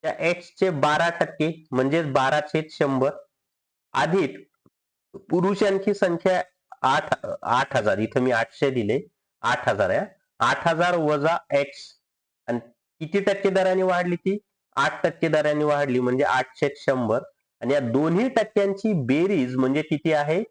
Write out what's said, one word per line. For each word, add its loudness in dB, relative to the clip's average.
त्या -4
एक्स -2
चे 2
बारा 0
टक्के -4
म्हणजेच 0
बारा 2
छेद -2
शंभर 0
अधिक -2
पुरुषांची 2
संख्या 0
आठ, 0
आठ 0
हजार, 0
इथं 0
मी 2
आठशे 0
दिले, 0
आठ 0
हजार 2
आहे. 0
आठ 0
हजार 2
वजा 0
एक्स, -4
आणि -4
किती -2
टक्के 0
दराने 2
वाढली 0
ती? -4
आठ -2
टक्के 0
दराने 2
वाढली, 2
म्हणजे 0
आठ 2
छेद -2
शंभर. 0
आणि 0
या 2
दोन्ही 0
टक्क्यांची 0
बेरीज 0
म्हणजे 2
किती -2
आहे? 0